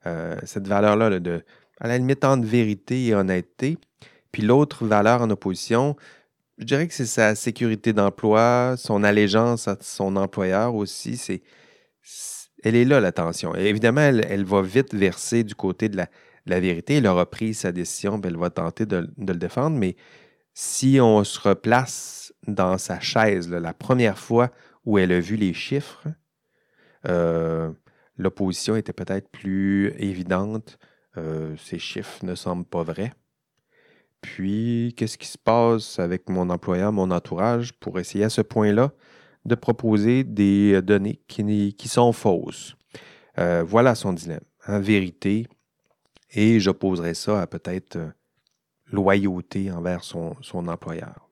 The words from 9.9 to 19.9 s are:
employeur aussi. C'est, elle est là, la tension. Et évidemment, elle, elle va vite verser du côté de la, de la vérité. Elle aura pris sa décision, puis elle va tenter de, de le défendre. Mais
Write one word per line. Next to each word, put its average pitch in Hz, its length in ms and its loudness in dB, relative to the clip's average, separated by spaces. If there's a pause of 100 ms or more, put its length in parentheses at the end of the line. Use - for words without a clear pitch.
employeur 98 600 -2
aussi. 110 420 -6
C'est, 95 240 -8 (1200)
elle 113 120 2
est 120 100 6
là, 139 140 4
la 92 120 2
tension. 85 440 -6
Et 92 100 -2
évidemment, 113 360 2
elle, 131 280 4
elle 98 160 -2
va 98 160 2
vite 110 320 0
verser 101 500 0
du 101 120 -8
côté 98 340 -4
de 98 80 -6
la, 87 80 -4
de - 460 -14
la 90 80 2
vérité. 90 360 0
Elle 127 120 4
aura 90 220 4
pris 110 240 -6
sa 98 180 -4
décision, 98 480 -6
puis 95 100 -6
elle 85 80 -6
va 87 120 -2
tenter 85 360 -4
de, 92 320 -4
de 95 160 -6
le 85 60 -4
défendre. 135 380 -2
Mais 92 180 -2 (580)